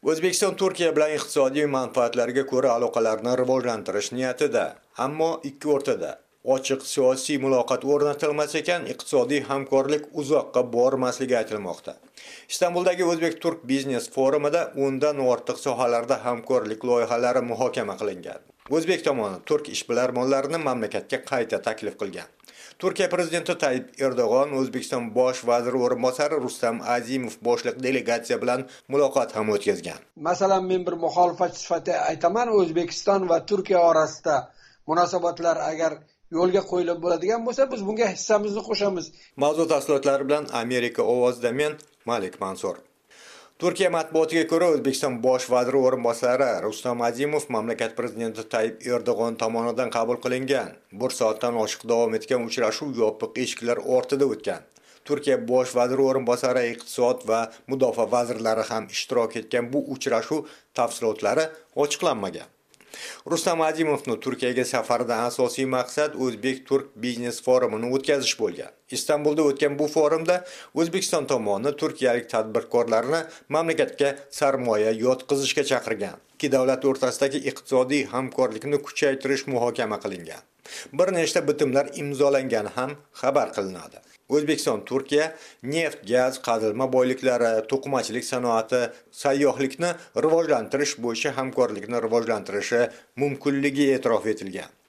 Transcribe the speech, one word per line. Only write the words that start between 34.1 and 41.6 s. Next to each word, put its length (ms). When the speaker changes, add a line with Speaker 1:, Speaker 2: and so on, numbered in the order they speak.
Speaker 2:
munosabatlar 680
agar 280
yo'lga 400
qo'yilib 320
bo'ladigan 440
bo'lsa, 240
biz 160
bunga 280
hissamizni 540
qo'shamiz. 420
Speaker 1:
Mavzu 320
tafsilotlari 600
bilan 240
Amerika 500
ovozida 480
men, 300